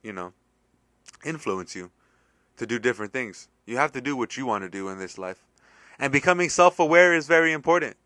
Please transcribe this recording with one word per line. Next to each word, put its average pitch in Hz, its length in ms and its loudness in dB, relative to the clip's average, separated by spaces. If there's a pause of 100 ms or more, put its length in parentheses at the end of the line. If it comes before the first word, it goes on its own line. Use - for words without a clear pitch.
you 110 100 -14
know, 90 220 -12 (880)
influence 107 500 -8
you 90 160 -14 (680)
to 117 80 -8
do 117 120 -4
different 107 340 -4
things. 120 360 -10 (180)
You 117 100 -8
have 147 160 0
to 131 80 -10
do 139 160 -6
what 117 200 -6
you 131 100 -8
wanna 101 220 -4
do 95 200 -8
in 95 100 -10
this 95 200 -12
life. 92 260 -12 (540)
And 139 140 -2
becoming 175 360 2
self-aware 175 640 6
is 156 120 -2
very 160 260 4
important. 156 540 0